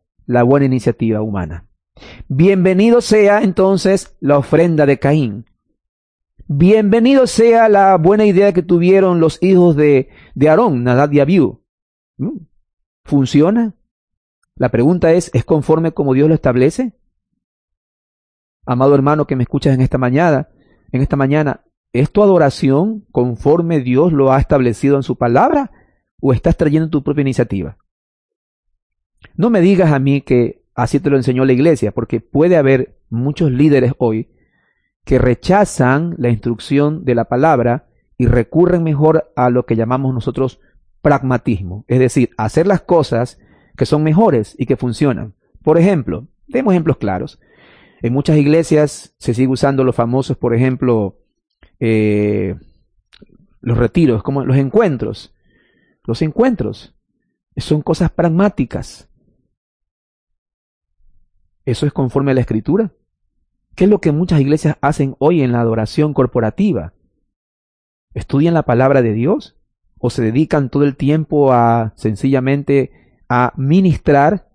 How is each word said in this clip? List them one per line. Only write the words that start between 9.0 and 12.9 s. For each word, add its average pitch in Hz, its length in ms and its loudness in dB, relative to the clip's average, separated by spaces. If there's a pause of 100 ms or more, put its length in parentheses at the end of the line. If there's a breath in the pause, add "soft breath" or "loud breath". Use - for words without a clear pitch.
los 160 240 0
hijos 180 320 4
de, 143 340 2 (260 soft breath)
de 143 140 2
Aarón, 160 340 2
Nadab 131 300 0
y 143 60 4
Abiú. 143 440 0 (540)
¿Mm? 196 280 -10 (580)